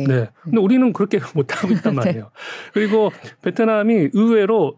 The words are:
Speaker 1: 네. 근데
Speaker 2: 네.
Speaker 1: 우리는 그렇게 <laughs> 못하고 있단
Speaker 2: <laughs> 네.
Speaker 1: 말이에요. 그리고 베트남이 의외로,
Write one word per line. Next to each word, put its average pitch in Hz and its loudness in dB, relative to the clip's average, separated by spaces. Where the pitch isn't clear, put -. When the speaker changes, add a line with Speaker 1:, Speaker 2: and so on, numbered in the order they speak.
Speaker 1:
네. 127 0
근데 170 -2
Speaker 2:
네. - -
Speaker 1:
우리는 226 2
그렇게 202 -2
<laughs> - -10
못하고 160 -2
있단 208 -2
Speaker 2:
<laughs> - 0
네. - 0
Speaker 1:
말이에요. 117 -4
그리고 214 0
베트남이 214 0
의외로, 208 2